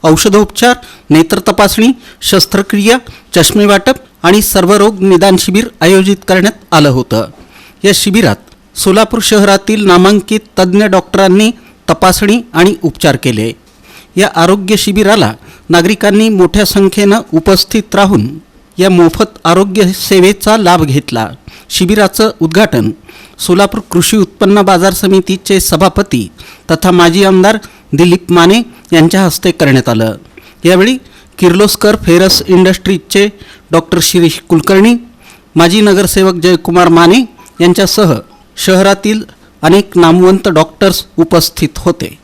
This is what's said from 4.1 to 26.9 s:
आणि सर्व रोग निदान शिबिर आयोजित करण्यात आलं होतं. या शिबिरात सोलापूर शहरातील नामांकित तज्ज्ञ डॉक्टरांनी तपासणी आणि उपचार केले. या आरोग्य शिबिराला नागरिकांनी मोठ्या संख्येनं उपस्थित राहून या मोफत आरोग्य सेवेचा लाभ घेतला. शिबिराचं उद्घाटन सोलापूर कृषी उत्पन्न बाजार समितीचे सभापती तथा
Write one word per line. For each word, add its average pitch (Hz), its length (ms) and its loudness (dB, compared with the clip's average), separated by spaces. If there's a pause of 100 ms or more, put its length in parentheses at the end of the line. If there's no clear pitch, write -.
आणि 190 200 2
सर्व 190 320 0
रोग 202 260 0
निदान 190 360 2
शिबिर 196 280 -2 (160)
आयोजित 190 360 2 (120)
करण्यात 185 460 -2
आलं 151 140 2
होतं. 120 380 -2 (580)
या 202 100 2
शिबिरात 190 420 0 (420)
सोलापूर 214 440 0
शहरातील 208 640 0
नामांकित 190 540 0 (180)
तज्ज्ञ 185 260 0
डॉक्टरांनी 190 680 0 (400)
तपासणी 202 500 0 (120)
आणि 175 300 0
उपचार 147 340 -2
केले. 113 360 -4 (640)
या 196 200 0
आरोग्य 190 400 0
शिबिराला 196 560 0 (360)
नागरिकांनी 202 600 0
मोठ्या 202 380 0
संख्येनं 202 540 0 (140)
उपस्थित 190 600 -2
राहून 190 320 0 (520)
या 190 120 2
मोफत 175 540 0
आरोग्य 190 380 0 (100)
सेवेचा 196 640 0
लाभ 175 280 0
घेतला. 123 440 -4 (420)
शिबिराचं 208 600 0 (100)
उद्घाटन 160 500 -2 (480)
सोलापूर 202 420 -2 (100)
कृषी 175 260 0
उत्पन्न 202 460 0
बाजार 190 300 0
समितीचे 190 680 -2
सभापती 165 680 -2 (400)
तथा 170 200 0